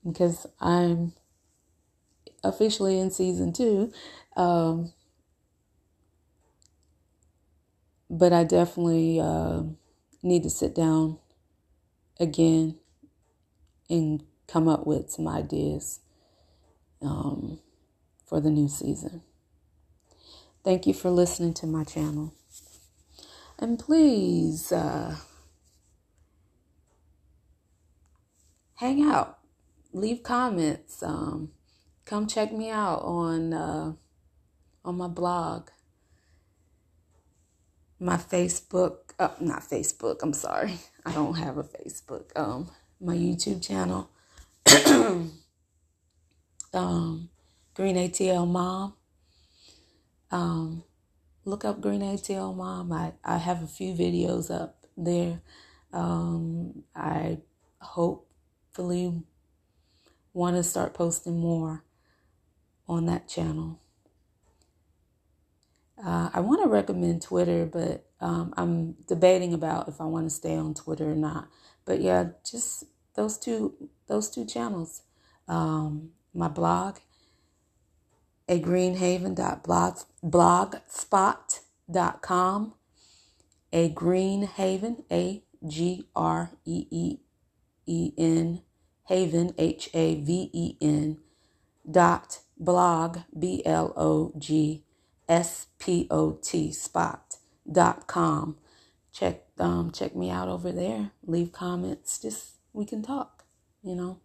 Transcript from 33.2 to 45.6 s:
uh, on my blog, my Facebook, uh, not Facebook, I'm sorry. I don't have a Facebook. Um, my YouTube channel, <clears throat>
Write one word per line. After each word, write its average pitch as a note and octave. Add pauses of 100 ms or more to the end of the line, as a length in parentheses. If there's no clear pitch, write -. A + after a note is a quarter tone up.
uh, D#3+ (920)
on F3+
my F3+
blog, E3+ (2250)
my F3
Facebook, F3+
uh, F#3 (100)
not -
Facebook, -
I'm G3+
sorry. E3+ (260)
I E3
don't D3+
have D3
a D3
Facebook. -
Um, C#3+ (300)
my F3+
YouTube F3
channel, F#3 (560)
<clears throat> A3+ (1400)